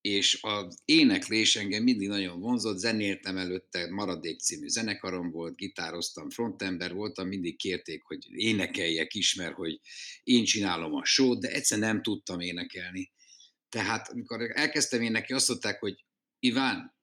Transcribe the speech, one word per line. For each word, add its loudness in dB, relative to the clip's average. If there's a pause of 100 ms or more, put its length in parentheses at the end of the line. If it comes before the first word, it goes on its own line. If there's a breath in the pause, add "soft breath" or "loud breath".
és 2
az -2
éneklés 6
engem -2
mindig 4
nagyon -2
vonzott, -2
zenéltem -2
előtte, -4
Maradék -4
című -4
zenekarom -4
volt, -8
gitároztam, -8
frontember -4
voltam, -6
mindig -4
kérték, -6
hogy -12
énekeljek 0
is, 2
mert -6
hogy -6 (440 loud breath)
én 6
csinálom 0
a -4
show-t, 6
de -4
egyszer 2
nem 2
tudtam -4
énekelni. -6 (580 soft breath)
Tehát -2
amikor -6
elkezdtem 2
énekelni, 0
azt 2
mondták, -2
hogy -6 (340)
„Iván 2